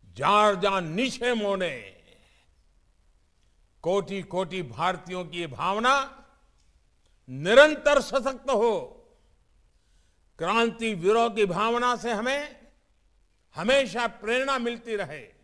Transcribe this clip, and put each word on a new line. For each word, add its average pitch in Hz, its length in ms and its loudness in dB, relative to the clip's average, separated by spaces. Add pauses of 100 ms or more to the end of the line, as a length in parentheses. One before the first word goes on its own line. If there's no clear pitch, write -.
जार 202 500 2
जा 196 240 0
नीचे 226 540 -4
मोने।" 180 580 -4 (1900)
कोटि 190 400 -2
कोटि 180 400 -6
भारतीयों 175 640 -4
की 160 120 -12
ये 170 100 -6
भावना 220 800 0 (1040)
निरंतर 277 720 6
सशक्त 262 480 -4
हो, 214 320 0 (1600)
क्रांति 226 560 0
विरोह 214 360 2
की 208 160 2
भावना 233 500 0
से 233 160 -6
हमें 269 560 -6 (880)
हमेशा 233 520 0
प्रेरणा 254 500 -2
मिलती 233 380 -6
रहे 147 320 -8 (160)